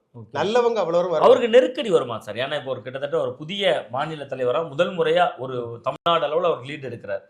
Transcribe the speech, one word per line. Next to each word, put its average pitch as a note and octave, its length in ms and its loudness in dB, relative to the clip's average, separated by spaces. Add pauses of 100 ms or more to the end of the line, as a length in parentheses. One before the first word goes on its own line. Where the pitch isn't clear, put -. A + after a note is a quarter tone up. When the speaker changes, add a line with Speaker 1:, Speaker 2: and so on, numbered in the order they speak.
(160)
Speaker 1:
ஓகே. A2 180 -20
Speaker 2:
நல்லவங்க A3+ 420 2
அவ்வளவு F3 340 0
வரும். D#3 160 2
Speaker 1:
அவருக்கு A#3+ 220 8
நெருக்கடி B3 420 4
வருமா A#2 300 2
சார்? G#2 160 -10
ஏன்னா C#3 220 -2
இப்போ C3 140 -6
ஒரு A#2+ 100 -6
கிட்டத்தட்ட C3+ 380 -4
ஒரு B2+ 160 -4
புதிய E3+ 560 -2
மாநில D3 320 -6
தலைவரா C3 440 -2
முதல் F3+ 280 -2
முறையா E3 420 2
ஒரு A#2+ 440 -8
தமிழ்நாடு D#3 440 0
அளவுல D#3+ 200 0
அவர் C3 200 -2
லீடு C#3 240 -10
எடுக்கிறார். G2 400 -8